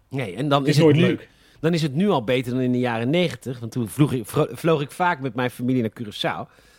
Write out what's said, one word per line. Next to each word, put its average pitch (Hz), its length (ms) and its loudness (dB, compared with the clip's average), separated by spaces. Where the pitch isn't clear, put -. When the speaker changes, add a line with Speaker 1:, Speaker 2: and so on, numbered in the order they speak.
Speaker 1:
Nee, 117 260 -6
en 139 140 -4
dan 139 100 4
Speaker 2:
Het 135 100 0
Speaker 1:
is 139 80 2
Speaker 2:
is 165 60 6
Speaker 1:
het - 20 8
Speaker 2:
nooit - 20 4
Speaker 1:
nu, 156 60 0
Speaker 2:
leuk. - 140 -12
Speaker 1:
dan 165 140 0
is 165 80 0
het 147 140 -2
nu 196 140 2
al 147 140 2
beter 123 300 0
dan 127 80 -2
in 127 100 0
de 123 80 0
jaren 120 300 -2
negentig. 135 500 -2
Want 117 120 -10
toen 120 180 -2
vloog 139 240 4
ik, 123 120 -4
vlo-, - 260 0
vloog 160 300 0
ik 147 100 -8
vaak 175 300 0
met 127 140 -6
mijn 123 160 0
familie 123 300 -2
naar 110 100 -2
Curaçao. 104 400 -6
Of - 60 -12